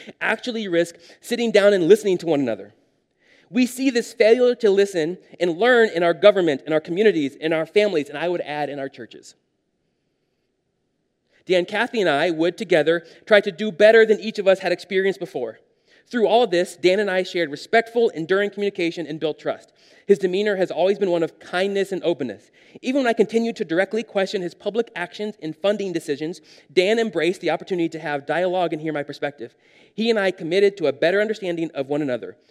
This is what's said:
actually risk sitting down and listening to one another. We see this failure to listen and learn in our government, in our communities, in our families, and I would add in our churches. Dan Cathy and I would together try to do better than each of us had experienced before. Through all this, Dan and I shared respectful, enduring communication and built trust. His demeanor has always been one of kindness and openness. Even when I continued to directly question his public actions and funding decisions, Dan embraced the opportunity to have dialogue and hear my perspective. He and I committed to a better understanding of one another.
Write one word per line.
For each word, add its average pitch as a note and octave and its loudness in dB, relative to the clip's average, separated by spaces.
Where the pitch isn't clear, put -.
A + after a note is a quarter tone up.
actually A3 -4
risk E3+ -2
sitting A#3 -2
down G3+ 6
and F3 2
listening G3+ 4
to E3 -8
one D3+ 2
another. G#2 -4
We A#3+ 2
see C4 -2
this A3+ -2
failure B3 0
to A3 -2
listen F#3+ -2
and E3+ -2
learn A#3 4
in E3+ -4
our E3+ 2
government, E3+ 2
in D#3 -2
our D3+ 0
communities, E3+ 0
in D#3+ -4
our D#3+ -2
families, E3+ 0
and D3 -12
I E3 -4
would F3 -4
add D3 -6
in C#3 -10
our C3+ -8
churches. - -20
Dan F3+ 2
Cathy G#3+ -2
and F3 2
I D3+ 2
would E3 -2
together E3 0
try A#3 6
to G#3 -4
do F#3+ -6
better A3 8
than G3+ 2
each A3 -6
of F#3+ -4
us F#3+ 4
had F3+ -4
experienced F#3+ -2
before. B2 -8
Through A#3 2
all A3+ 4
this, F3+ -2
Dan F#3 2
and G3+ -2
I F#3 0
shared F3 -4
respectful, A3+ 0
enduring F#3+ -2
communication F#3 -4
and D3+ -10
built D3+ -4
trust. - -8
His G3+ 4
demeanor F#3+ 0
has F#3 -2
always F3+ 0
been G3 0
one E3+ 0
of - -4
kindness G3 -2
and F3+ -6
openness. C3 -4
Even C4 -2
when B3 0
I A#3 2
continued A3+ 0
to G#3+ -6
directly F#3+ -2
question G3 -4
his F3 -8
public A3 -4
actions G#3 -8
and D#3 -8
funding G3 -2
decisions, D#3 -6
Dan F#3+ 4
embraced F3 -2
the D#3+ 0
opportunity E3+ -2
to D#3 -10
have D3 -6
dialogue F3 -2
and D3+ -6
hear D#3 -4
my D3 -4
perspective. C#3 -10
He A3 -2
and A3+ 2
I F#3+ 0
committed F#3+ 0
to D#3 0
a C3+ 0
better F3+ 2
understanding F3+ -4
of C3+ -6
one D3 -2
another. A2+ -6